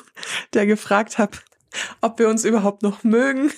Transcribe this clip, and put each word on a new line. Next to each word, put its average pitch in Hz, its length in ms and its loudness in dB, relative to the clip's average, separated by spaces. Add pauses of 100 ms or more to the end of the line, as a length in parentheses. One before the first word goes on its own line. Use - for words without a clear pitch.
(520)
der 208 140 2
gefragt 214 520 0
hat, - 260 -2 (580)
ob 226 160 -2
wir 226 100 4
uns 220 160 0
überhaupt 202 380 0
noch 202 200 -2
mögen, 262 560 2